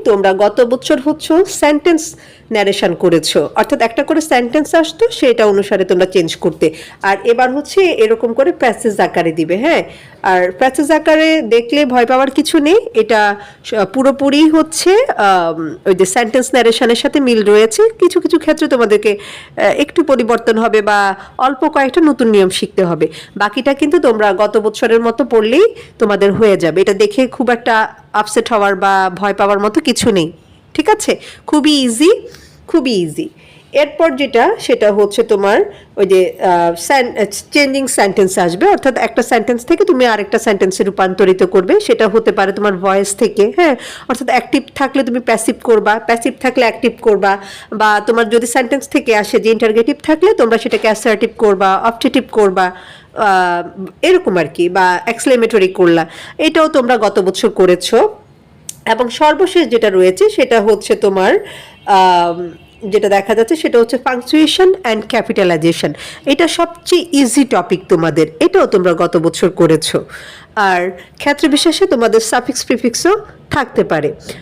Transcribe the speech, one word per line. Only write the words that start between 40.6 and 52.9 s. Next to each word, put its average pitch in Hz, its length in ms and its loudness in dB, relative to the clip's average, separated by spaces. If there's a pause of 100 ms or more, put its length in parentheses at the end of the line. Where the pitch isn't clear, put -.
রূপান্তরিত 190 580 0
করবে। 196 380 2
সেটা 226 280 0
হতে 220 240 0
পারে 196 200 -2
তোমার 202 200 -2
ভয়েস 196 420 -2
থেকে, 208 420 0
হ্যাঁ, 330 200 2 (320)
অর্থাৎ 247 200 -6
অ্যাক্টিভ 254 340 0 (120)
থাকলে 269 280 -2
তুমি 240 180 -2
প্যাসিভ 226 340 -2 (100)
করবা, 214 340 2
প্যাসিভ 233 420 -4
থাকলে 254 260 0
অ্যাক্টিভ 220 340 -2
করবা, 202 380 0 (340)
বা 214 340 0
তোমার 226 240 0
যদি 233 160 0
সেন্টেন্স 262 420 -4
থেকে 233 280 0
আসে 208 240 0
যে 208 100 0
ইন্টারগেটিভ 226 520 0
থাকলে 349 320 2
তোমরা 233 240 2
সেটাকে 220 280 -4
অ্যাসার্টিভ 220 520 -2
করবা, 196 380 2
অপটেটিভ 233 560 -2
করবা, 190 400 0 (420)